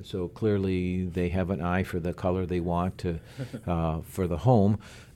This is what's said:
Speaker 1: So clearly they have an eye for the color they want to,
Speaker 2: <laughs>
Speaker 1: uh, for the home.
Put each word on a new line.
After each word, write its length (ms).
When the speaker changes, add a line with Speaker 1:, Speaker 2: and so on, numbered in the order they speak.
Speaker 1:
So 240
clearly 800
they 240
have 200
an 100
eye 220
for 160
the 160
color 320
they 140
want 380
to, 200
Speaker 2:
<laughs> 240
Speaker 1:
uh, 360
for 260
the 80
home. 420